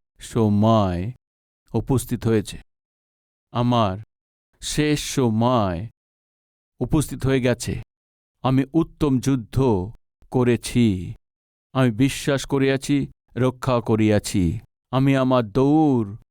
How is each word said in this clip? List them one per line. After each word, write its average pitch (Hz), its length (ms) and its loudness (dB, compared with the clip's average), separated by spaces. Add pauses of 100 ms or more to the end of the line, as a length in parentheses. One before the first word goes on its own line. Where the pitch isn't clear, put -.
(200)
সময় 104 920 2 (640)
উপস্থিত 117 540 -2
হয়েছে, 110 300 0 (960)
আমার 117 460 0 (640)
শেষ 151 380 0 (160)
সময় 110 720 0 (920)
উপস্থিত 135 460 -2
হয়ে 135 160 2
গেছে। 120 400 -2 (600)
আমি 131 320 0
উত্তম 151 460 0
যুদ্ধ 123 400 -4 (720)
করেছি, 113 840 0 (600)
আমি 127 180 2
বিশ্বাস 135 540 -2
করিয়াছি, 135 640 0 (280)
রক্ষা 127 460 0
করিয়াছি, 107 800 0 (320)
আমি 135 260 2
আমার 127 260 2
দৌড় 131 720 2 (140)